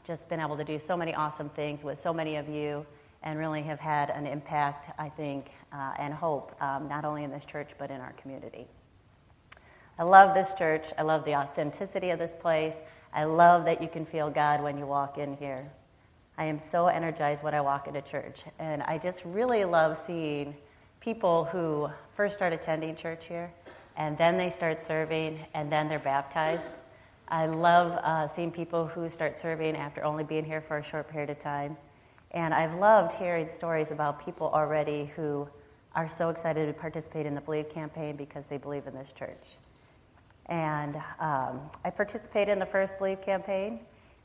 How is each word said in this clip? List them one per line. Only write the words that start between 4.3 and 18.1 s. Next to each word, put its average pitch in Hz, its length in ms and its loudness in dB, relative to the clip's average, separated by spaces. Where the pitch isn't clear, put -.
I 151 100 -6
think, 143 420 -8
uh, 139 260 -6
and 147 160 -4
hope, 156 480 -2
um, 139 260 -2
not 147 160 -4
only 151 200 -2
in 143 60 -6
this 143 140 -10
church, - 340 -10
but 143 120 -8
in 135 100 -10
our 127 120 -12
community. 131 560 -14
I 170 60 0
love 190 300 12
this 190 200 4
church. 160 420 2
I 151 60 0
love 156 220 2
the 151 120 2
authenticity 165 760 -2
of 165 80 0
this 165 160 -4
place. 160 420 0
I 151 120 0
love 170 420 10
that 165 160 2
you 165 60 -6
can 160 180 -6
feel 151 240 -2
God 147 320 4
when 143 160 -2
you 143 80 -6
walk 139 320 -2
in 139 180 -4
here. 143 340 -8
I 160 60 -2
am 156 140 -2
so 170 280 2
energized 156 560 2
when 151 120 -2
I 147 60 2
walk 139 260 0
into 143 140 -6
church. - 420 -10